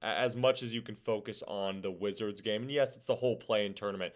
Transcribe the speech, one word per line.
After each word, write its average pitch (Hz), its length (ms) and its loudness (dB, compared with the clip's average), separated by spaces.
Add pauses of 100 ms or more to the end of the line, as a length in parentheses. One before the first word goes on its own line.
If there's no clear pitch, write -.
a-, - 60 -4
as 113 280 2
much 127 280 4
as 113 100 -4
you 117 80 -2
can 110 140 -8
focus 107 520 -2
on 98 340 -2
the 95 100 -2
Wizards 101 500 -2
game. 110 220 0
And 135 80 -6
yes, 143 260 2
it's - 80 -18
the 120 100 2
whole 120 220 2
play-in 104 360 2
tournament, 98 420 -4